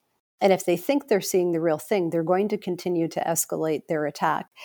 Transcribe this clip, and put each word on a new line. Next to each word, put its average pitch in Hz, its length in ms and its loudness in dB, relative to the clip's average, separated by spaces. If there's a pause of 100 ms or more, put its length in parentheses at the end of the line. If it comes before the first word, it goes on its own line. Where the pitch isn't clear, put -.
(420)
And 190 120 6
if 180 100 -2
they 175 140 2
think 277 300 -2
they're 202 120 4
seeing 180 320 0
the 165 80 0
real 160 160 2
thing, 180 320 -2
they're 165 140 0
going 180 260 2
to 208 80 -4
continue 175 520 -2
to 165 120 -6
escalate 160 680 -2
their 151 180 -2
attack. 151 400 -2 (180)